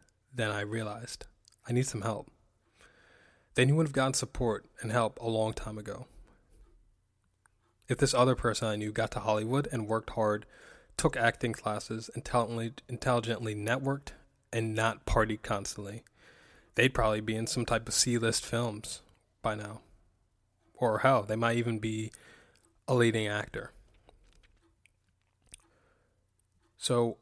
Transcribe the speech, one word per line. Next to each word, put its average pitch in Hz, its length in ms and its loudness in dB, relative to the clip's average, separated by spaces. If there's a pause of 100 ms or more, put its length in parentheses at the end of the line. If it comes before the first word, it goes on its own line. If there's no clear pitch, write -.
(320)
than 113 200 -2
I 104 100 -4
realized. 107 640 -8 (420)
I 123 60 -2
need 127 140 2
some 104 160 -6
help." 107 280 -6 (1200)
Then 127 120 4
he 139 60 4
would 160 140 2
have 139 60 -10
gotten 135 200 2
support - 560 -2 (120)
and 110 100 -4
help 117 280 0
a - 80 -8
long 113 260 0
time 107 260 -8
ago. 101 260 -10 (1800)
If 131 100 0
this 135 160 4
other 127 220 6
person 113 320 -2
I 107 80 -2
knew 107 160 -4
got 110 200 -2
to 107 100 -6
Hollywood 113 500 0
and 113 160 -4
worked 110 240 -2
hard, 107 340 0 (500)
took 139 220 0
acting 117 360 2
classes, 110 600 -6
intelligently, 117 580 -2 (140)
intelligently 117 680 -2
networked, 135 540 -2 (440)
and 110 220 -2
not 110 320 0
partied 110 340 2
constantly, 101 640 -6 (720)
they'd 131 180 4
probably 107 280 4
be 110 140 -2
in 113 120 -2
some 120 180 -2
type 117 220 0
of - 80 -2
C-list 117 500 2
films 117 560 -4 (400)
by 110 140 -2
now. 107 260 -12 (960)
Or 110 240 4
hell, 131 240 6
they 107 120 -2
might 117 220 2
even 117 220 0
be 110 320 -4 (760)
a 135 60 2
leading 113 340 4
actor. 104 440 -6 (3000)
So 120 440 0